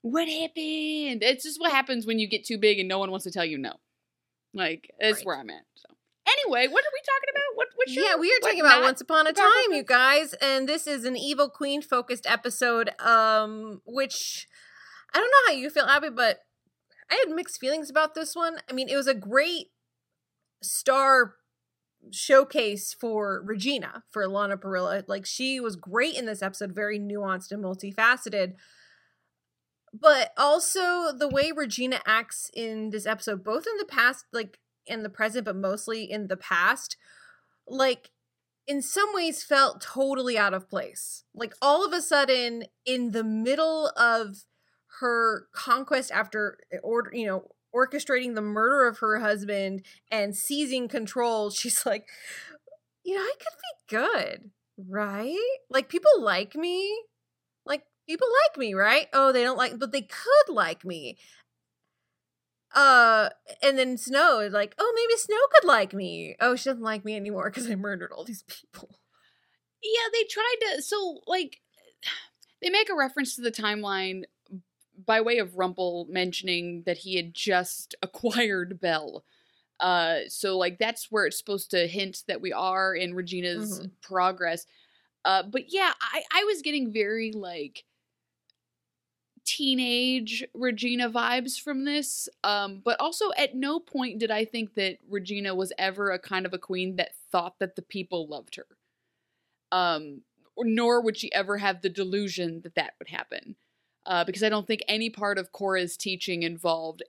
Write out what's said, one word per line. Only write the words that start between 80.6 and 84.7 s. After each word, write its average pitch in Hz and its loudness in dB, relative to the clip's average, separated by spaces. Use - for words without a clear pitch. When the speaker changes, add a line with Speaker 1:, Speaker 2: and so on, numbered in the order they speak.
Speaker 1:
that's 226 -4
where 208 0
it's - -2
supposed - -6
to 175 2
hint 190 -6
that - -4
we 185 -6
are 190 0
in 175 -4
Regina's 180 -6
Speaker 2:
Mm-hmm. 190 -12
Speaker 1:
progress. 180 -2